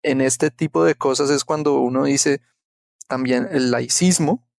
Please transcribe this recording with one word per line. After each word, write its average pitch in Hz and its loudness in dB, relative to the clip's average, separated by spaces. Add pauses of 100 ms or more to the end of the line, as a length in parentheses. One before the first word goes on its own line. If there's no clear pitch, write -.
En 135 0
este 131 0
tipo 160 -2
de 165 4
cosas 139 -2
es 139 0
cuando 147 0
uno 127 0
dice 139 0 (680)
también 127 -2
el 127 0
laicismo, 143 0 (120)